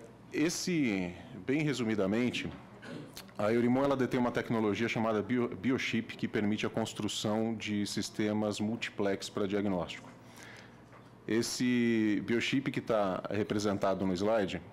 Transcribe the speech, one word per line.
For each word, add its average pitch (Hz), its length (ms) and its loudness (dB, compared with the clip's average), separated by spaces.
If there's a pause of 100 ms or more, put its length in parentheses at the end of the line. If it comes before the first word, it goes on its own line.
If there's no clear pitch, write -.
(320)
esse, 139 800 0 (320)
bem 147 200 0
resumidamente, 113 840 0 (880)
a 104 160 2
Eurimon, 120 320 4
ela 139 140 4
detém 127 220 2
uma 123 100 2
tecnologia 113 580 2
chamada 110 360 2
bio-, 120 240 0
biochip, 113 680 -2
que 117 120 -4
permite 107 400 0
a - 20 -2
construção 110 880 0
de 104 320 -2
sistemas 107 720 0
multiplex 104 680 -2
para 104 200 -2
diagnóstico. 95 600 -2 (1200)
Esse 117 1000 2
biochip 123 420 0
que 127 100 -4
tá 104 520 0
representado 101 760 0
no 95 80 2
slide, 95 480 0 (120)